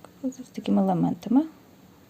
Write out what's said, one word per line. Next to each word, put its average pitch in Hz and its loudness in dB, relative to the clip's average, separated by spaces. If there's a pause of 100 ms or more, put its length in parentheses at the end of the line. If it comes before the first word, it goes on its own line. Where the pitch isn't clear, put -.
(240)
з 254 -10
такими 202 0
елементами. 190 0 (680)